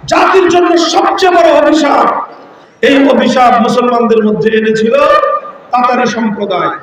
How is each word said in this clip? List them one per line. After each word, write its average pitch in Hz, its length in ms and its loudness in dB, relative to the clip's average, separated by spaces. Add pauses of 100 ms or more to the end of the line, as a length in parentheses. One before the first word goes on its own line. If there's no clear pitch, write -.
(120)
জাতির 359 420 2
জন্য 349 180 2 (220)
সবচেয়ে 359 440 0
বড় 339 120 4 (120)
অভিশাপ, 294 440 0 (840)
এই 277 60 2 (180)
অভিশাপ 240 400 2 (120)
মুসলমানদের 233 640 0
মধ্যে 214 220 -2 (100)
এনেছিল 220 360 0 (760)
তাতারি 247 340 -2 (100)
সম্প্রদায়। 202 560 -4 (120)